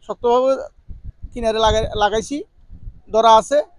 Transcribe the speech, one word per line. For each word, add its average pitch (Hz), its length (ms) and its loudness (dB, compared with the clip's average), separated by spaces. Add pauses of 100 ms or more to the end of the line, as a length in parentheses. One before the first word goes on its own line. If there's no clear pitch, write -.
শক্তভাবে 254 560 0 (680)
কিনারে 226 260 -4
লাগাই, 220 360 2
লাগাইছি, 214 480 -2 (720)
ধরা 220 240 6
আছে 277 260 2 (160)